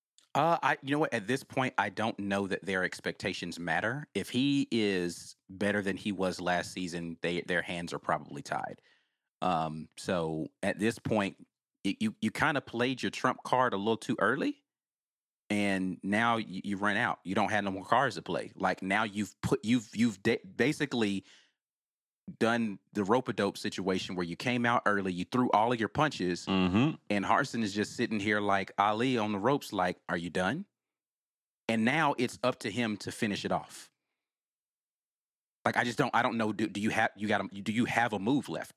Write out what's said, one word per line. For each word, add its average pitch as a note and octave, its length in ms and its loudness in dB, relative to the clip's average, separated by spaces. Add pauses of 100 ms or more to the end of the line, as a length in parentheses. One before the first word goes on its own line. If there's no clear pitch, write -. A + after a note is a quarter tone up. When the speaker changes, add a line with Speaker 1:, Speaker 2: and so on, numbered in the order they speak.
(340)
Speaker 1:
Uh, D#3+ 280 4
I, C#3+ 200 2
you C3+ 100 -4
know D3 60 2
what? D#3 160 0
At G#2+ 140 -2
this C3+ 160 -2
point, - 340 -2
I G2+ 120 0
don't G#2+ 280 -4
know G2+ 300 0
that F#2+ 160 -4
their F#2+ 200 0
expectations - 760 -6
matter. G#2 540 -2
If F#2+ 160 -4
he C#3 400 2
is F#2+ 680 0 (120)
better G2+ 340 0
than F#2+ 140 -2
he G#2+ 140 -4
was F#2 300 -2
last F2 320 0
season, E2+ 500 -6
they, F2 200 0
their F2 200 0
hands E2+ 300 -6
are C#2+ 80 -6
probably D2 420 -4
tied. - 380 -6 (600)
Um, D#2+ 540 0
so D#2+ 520 -2 (140)
at G2 180 0
this A2+ 180 0
point, G2+ 380 -2 (480)
it, G2 180 -2
you, G#2+ 180 0
you A2 120 0
kinda C#3+ 300 2
played B2 400 -2
your C#3+ 80 0
trump - 340 -2
card B2+ 300 2
a - 20 0
little G2+ 200 0
too - 220 -4
early, C3+ 460 0 (840)
and G2 520 0
now A2+ 360 2
you, F#2 260 -8
you G2+ 140 -4
run G2+ 180 0
out. A2 260 0
You F#2 140 -2
don't G2+ 160 2
have G#2 100 2
no G2 80 -2
more F#2+ 140 -6
cards B2 320 2
to E2 60 -10
play. C2 340 -4
Like, F#2 260 -2
now G2 220 0
you've G2+ 360 -6
put, - 240 -2
you've, A2+ 300 0
you've G#2+ 300 0
de-, A#2 160 2 (160)
basically A#2 680 0 (1160)
done A2+ 400 2 (160)
the G#2 100 2
rope-a-dope G#2+ 540 2
situation F#2+ 580 -2
where F2+ 80 0
you E2+ 100 -6
came B2 300 0
out A#2+ 220 4
early, G2 260 0
you F2 180 -4
threw B2 200 2
all A2+ 240 4
of A#2+ 40 -2
your G#2 120 0
punches, G#2+ 560 0
Speaker 2:
Mm-hmm. F#2+ 460 4 (180)
Speaker 1:
and G2+ 120 2
Harsin A2 400 0
is G2 120 -2
just G#2 220 -2
sitting A2 220 0
here G#2 220 0
like G2 380 0
Ali A2+ 400 4
on G#2+ 140 0
the G2+ 60 0
ropes, B2+ 360 0
like, F2+ 240 0 (100)
"Are F#2 80 -2
you F2 140 -4
done?" F#2 340 0 (1040)
And A2+ 160 2
now C#3+ 320 4
it's B2 260 -2
up B2+ 180 2
to A2+ 100 -4
him G#2+ 260 -2
to - 160 -8
finish G2+ 320 -2
it F#2 80 0
off. - 380 -6 (1800)
Like, A2+ 100 0
I A#2 80 4
just A#2+ 140 -4
don't, C3 160 2
I A2+ 80 4
don't A2 160 0
know. G#2+ 140 0
Do, G#2 140 -2
do F#2+ 140 -4
you G#2+ 100 0
have, G#2+ 240 2
you G#2 140 -6
got G2+ 140 2
a, G2 60 -6 (120)
do G#2 120 -4
you A#2+ 120 2
have A#2 300 2
a G2+ 40 0
move A2+ 300 0
left - 280 -8